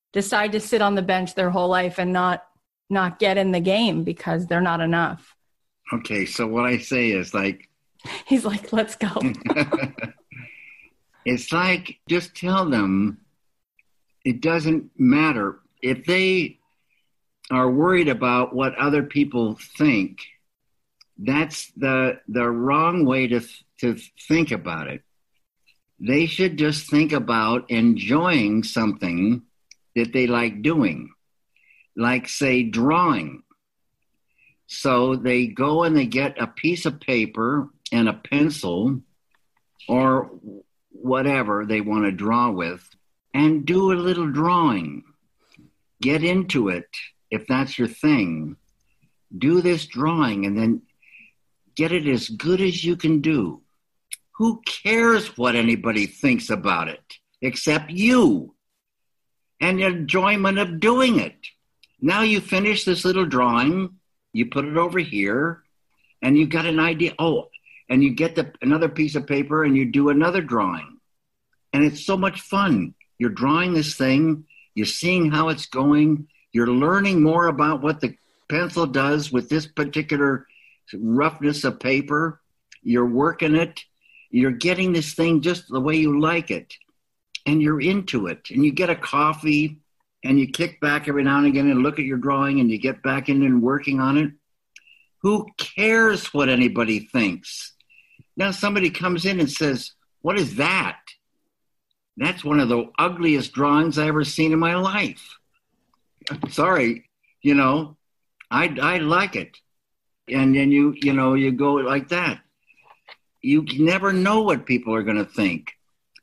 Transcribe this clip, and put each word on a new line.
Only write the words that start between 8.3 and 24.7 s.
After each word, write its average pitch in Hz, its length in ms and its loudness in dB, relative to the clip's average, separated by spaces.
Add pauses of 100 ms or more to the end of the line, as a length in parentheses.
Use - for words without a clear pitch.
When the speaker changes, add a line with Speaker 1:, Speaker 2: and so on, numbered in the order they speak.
Speaker 1:
like, 208 280 -6
"Let's 220 220 -2
go." 202 200 -4
Speaker 2:
<laughs> - 60 -4 (2000)
It's 123 260 -4
like, 180 480 -2 (100)
just 175 260 -2
tell 185 340 -2
them 101 500 0 (1080)
it 120 160 -2
doesn't 160 560 0
matter. 131 600 2 (220)
If 127 240 -4
they 185 540 0 (920)
are 127 180 2
worried 165 380 2
about 123 480 0
what 131 200 -2
other 143 280 0
people 135 540 -2 (200)
think, 120 420 0 (1000)
that's 143 600 -4
the, 131 500 0
the 120 220 -2
wrong 147 560 0
way 131 220 2
to 120 120 0
th-, - 260 -18 (140)
to 120 180 -2 (300)
think - 240 2
about 82 360 -6